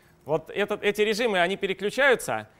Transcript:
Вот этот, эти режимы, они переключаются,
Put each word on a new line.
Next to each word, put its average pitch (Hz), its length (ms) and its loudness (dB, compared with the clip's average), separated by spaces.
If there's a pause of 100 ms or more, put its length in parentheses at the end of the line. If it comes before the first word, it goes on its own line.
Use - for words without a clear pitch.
(240)
Вот 160 260 -2
этот, 202 320 -4
эти 208 200 0
режимы, 214 360 2
они 180 180 2
переключаются, 190 920 0 (120)